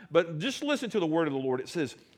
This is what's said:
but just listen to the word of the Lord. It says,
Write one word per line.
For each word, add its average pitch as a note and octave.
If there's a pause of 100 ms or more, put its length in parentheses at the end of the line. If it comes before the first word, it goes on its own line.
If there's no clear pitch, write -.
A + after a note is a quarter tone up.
(120)
but E3
just B3
listen C#4
to A3
the E3+
word D#3
of C#3
the C3+
Lord. C3
It D#3
says, D3+ (220)